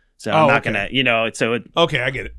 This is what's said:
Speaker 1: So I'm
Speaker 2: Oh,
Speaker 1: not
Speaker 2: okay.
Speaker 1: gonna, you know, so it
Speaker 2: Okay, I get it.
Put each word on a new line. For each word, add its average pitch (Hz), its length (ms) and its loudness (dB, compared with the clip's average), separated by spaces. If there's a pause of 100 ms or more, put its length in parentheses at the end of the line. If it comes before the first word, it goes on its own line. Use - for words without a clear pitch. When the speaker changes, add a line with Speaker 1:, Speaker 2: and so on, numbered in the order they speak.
(180)
Speaker 1:
So - 140 -4
I'm 156 120 4
Speaker 2:
Oh, 147 40 4
Speaker 1:
not 117 140 4
Speaker 2:
okay. 113 100 -4
Speaker 1:
gonna, 101 180 -4
you 131 140 -2
know, 113 280 0
so 117 220 -2
it 113 100 -6 (120)
Speaker 2:
Okay, 160 240 2
I 127 100 -2
get 120 160 -10
it. - 120 -14